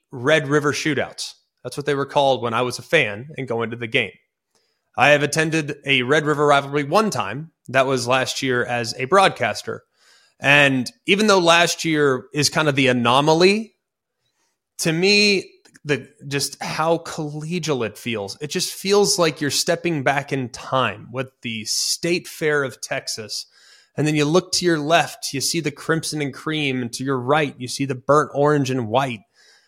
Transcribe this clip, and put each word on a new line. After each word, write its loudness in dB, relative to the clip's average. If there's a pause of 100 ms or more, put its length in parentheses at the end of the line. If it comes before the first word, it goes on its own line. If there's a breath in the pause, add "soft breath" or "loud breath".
(100)
Red 0
River 2
shootouts. -4 (280)
That's -12
what -8
they 0
were -2
called 2
when -2
I 0
was -4
a -18
fan -2
and -6
going -4
to -10
the -8
game. -2 (840)
I 4
have 4
attended -2 (100)
a 2
Red 2
River 0
rivalry 2
one 2
time. -6 (160)
That 2
was 0
last 0
year 0
as -4
a -6
broadcaster. 0 (540 soft breath)
And 4 (160)
even 2
though 6
last 2
year 0
is 0
kind 0
of 0
the 2
anomaly, 2 (1080)
to 0
me, 2 (320)
the, -2 (180)
just -4
how 0
collegial -4
it -8
feels. -6
It -8
just -4
feels 2
like 0
you're -2
stepping -2
back 0
in -4
time -4
with -8 (100)
the -6
State -4
Fair -2
of -10
Texas. -8 (500 soft breath)
And 0
then 0
you 2
look 2
to 0
your 2
left, 0
you -4
see -2
the -4
crimson -4
and -4
cream, -2
and -6
to -8
your 0
right, 2
you -10
see -4
the -2
burnt 2
orange 2
and -2
white. 0 (480 soft breath)